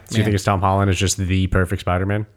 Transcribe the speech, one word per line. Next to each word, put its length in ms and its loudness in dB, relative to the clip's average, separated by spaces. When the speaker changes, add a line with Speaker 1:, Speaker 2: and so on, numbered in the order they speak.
Speaker 1:
So 100 -10
you 40 4
Speaker 2:
man. 60 2
Speaker 1:
think 100 2
it's 100 -2
Tom 160 0
Holland 280 2
is 80 0
just 200 0
the 300 0
perfect 340 -2
Spider-Man? 440 -2